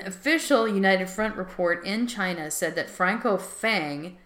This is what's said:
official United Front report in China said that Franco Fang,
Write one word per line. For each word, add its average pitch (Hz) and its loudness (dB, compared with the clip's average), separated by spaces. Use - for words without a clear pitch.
official 269 2
United 190 4
Front 214 -4
report 175 -2
in 220 -2
China 180 -4
said 160 -2
that 151 -4
Franco 196 2
Fang, 180 -4